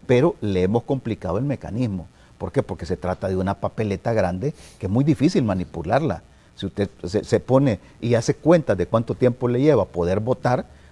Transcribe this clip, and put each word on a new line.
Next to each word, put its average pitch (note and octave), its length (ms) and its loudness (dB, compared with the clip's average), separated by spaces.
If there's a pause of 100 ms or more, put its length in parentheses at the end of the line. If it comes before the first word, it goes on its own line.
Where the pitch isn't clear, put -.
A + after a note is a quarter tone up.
pero C3 340 4
le F#2+ 220 0
hemos G#2 220 0
complicado G#2+ 520 -4
el B2 80 -2
mecanismo. G#2+ 600 -6 (320)
¿Por F2+ 120 -8
qué? - 120 -2
Porque E2+ 240 -8
se F2+ 100 -4
trata F#2 320 -4
de F#2+ 80 -2
una F#2 240 0
papeleta G#2+ 540 -4
grande F#2+ 400 -2 (240)
que - 80 -8
es F#2 60 -2
muy B2+ 120 4
difícil D3+ 400 2
manipularla. F#2 800 -2 (340)
Si - 80 -12
usted G2 240 -4 (160)
se, F#2 200 -2
se A2 160 2
pone C3 380 2 (220)
y A#2+ 140 0
hace A#2 200 0
cuentas D3 440 2
de F2 80 0
cuánto A#2 280 0
tiempo B2 340 2
le B2 120 0
lleva C3+ 240 4
poder F2 360 -2
votar, B2 440 -2 (280)